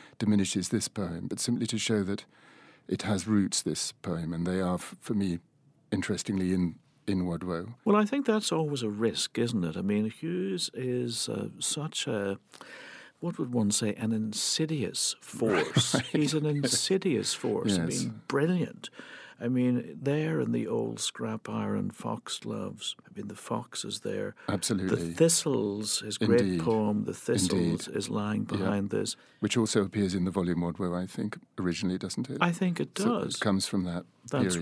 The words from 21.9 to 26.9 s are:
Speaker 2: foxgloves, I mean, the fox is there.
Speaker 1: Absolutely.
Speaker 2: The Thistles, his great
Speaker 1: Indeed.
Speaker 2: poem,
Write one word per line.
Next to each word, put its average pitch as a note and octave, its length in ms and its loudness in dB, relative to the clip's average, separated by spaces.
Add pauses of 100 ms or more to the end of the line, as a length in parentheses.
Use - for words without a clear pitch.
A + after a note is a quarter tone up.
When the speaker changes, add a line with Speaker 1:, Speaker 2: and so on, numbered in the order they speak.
Speaker 2:
foxgloves, G#2+ 1040 -8 (100)
I - 100 -20
mean, G#2 120 -8
the - 80 -10
fox - 500 -8
is G#2 140 -6
there. G2+ 340 -4 (160)
Speaker 1:
Absolutely. F#2 600 0
Speaker 2:
The E2 40 -6
Thistles, A2 880 4
his G#2+ 180 -6
great A#2 240 6
Speaker 1:
Indeed. F#2 200 2
Speaker 2:
poem, G#2+ 440 2